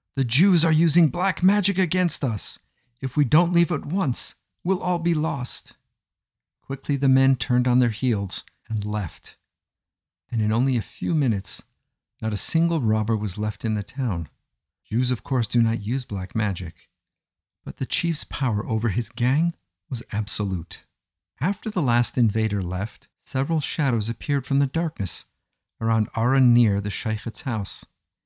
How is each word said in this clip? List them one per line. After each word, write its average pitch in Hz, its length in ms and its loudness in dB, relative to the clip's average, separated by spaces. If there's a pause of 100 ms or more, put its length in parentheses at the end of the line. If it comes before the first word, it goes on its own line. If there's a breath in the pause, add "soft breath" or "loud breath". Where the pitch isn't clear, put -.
(140)
"The 135 100 -2
Jews 156 400 4
are 165 80 2
using 160 360 4
black 175 340 -2
magic 196 360 4
against 180 440 0
us. 113 360 -2 (420)
If - 160 -6
we 147 100 4
don't 170 260 4
leave 170 180 2
at 160 140 -4
once, 156 520 -2 (280)
we'll 180 180 -2
all 180 160 -2
be 170 140 0
lost." 151 640 -4 (880)
Quickly 139 340 -4
the 135 120 2
men 131 280 6
turned 123 320 0
on 123 100 4
their 123 120 4
heels 104 540 -2 (240)
and 107 160 -2
left. 104 520 -6 (960)
And 117 100 -2
in 107 100 0
only 127 260 2
a 110 60 0
few - 320 -4
minutes, 123 480 -2 (580)
not 110 120 -2
a 101 60 0
single 165 420 2
robber 110 360 2
was 101 200 -4
left 107 280 -4
in 110 100 0
the 104 80 -2
town. 98 460 -4 (560)
Jews, 123 260 0
of 123 120 -2
course, 123 240 -2
do 123 140 2
not 113 220 0
use 123 220 -4
black 92 300 -6
magic, 95 540 -4 (760)
but - 120 -10
the 131 100 -4
chief's - 380 -2
power 107 420 -2
over 113 220 0
his 107 220 -2
gang 147 440 0 (340)
was 117 140 -6 (100)
absolute. 101 720 -4 (560)
After 196 300 -2
the 190 120 -2
last 120 340 0
invader 107 460 0
left, 92 460 -6 (100)
several 151 420 -2
shadows 120 480 -2
appeared 135 380 -4
from 139 120 0
the 139 80 2
darkness 160 600 -4 (540)
around 113 360 2
Aaron 123 380 4
near 107 260 4
the 101 100 -4
Sheichet's - 520 -6
house. 110 420 -4 (420)